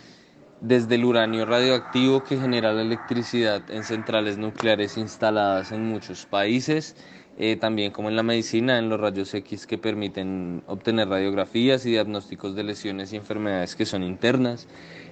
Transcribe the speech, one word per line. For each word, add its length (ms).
Desde 340
el 80
uranio 420
radioactivo 760
que 140
genera 340
la 100
electricidad 880
en 140
centrales 540
nucleares 600
instaladas 760
en 120
muchos 400
países, 720
eh, 180
también 340
como 180
en 60
la 80
medicina, 560
en 100
los 100
rayos 340
X 340
que 100
permiten 880
obtener 440
radiografías 760
y 60
diagnósticos 640
de 80
lesiones 500
y 40
enfermedades 580
que 100
son 160
internas. 680